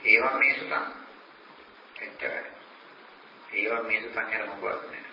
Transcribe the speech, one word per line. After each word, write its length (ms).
ඒවා 320
මේ 200
සුතන්. 320
එච්චරයි. 460
ඒවා 340
මේ 180
සුතන් 300
යන 140
මොකවත් 380
නෑ. 300